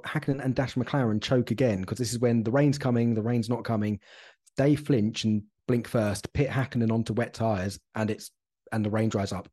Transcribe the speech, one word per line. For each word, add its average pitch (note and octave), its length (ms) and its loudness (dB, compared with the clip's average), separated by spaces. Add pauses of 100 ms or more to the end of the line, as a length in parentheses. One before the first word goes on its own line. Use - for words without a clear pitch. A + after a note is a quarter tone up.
Häkkinen C#3+ 380 -4
and C3 100 0
Dash B2+ 220 -2
McLaren A#2 460 0
choke B2 280 2
again, G#2+ 340 0
'cause G#2 140 -6
this A#2 140 -4
is A#2+ 80 -4
when A#2 240 2
the A2 80 -2
rain's C#3+ 260 4
coming, A#2+ 380 2
the G#2+ 80 0
rain's A#2 260 0
not A#2+ 140 -2
coming. G#2 360 -2 (580)
They C#3+ 180 4
flinch A2+ 480 0
and G#2+ 200 2 (240)
blink A#2+ 200 0
first, G#2 460 -2
pit C#3 180 0
Häkkinen A#2 400 0
onto A2+ 220 0
wet A#2 200 -2
tyres, G2+ 460 -2 (160)
and G#2+ 160 -2
it's, - 180 -10 (420)
and A2 140 0
the G#2 60 0
rain A2 180 2
dries G2 240 -2
up, F#2 200 -10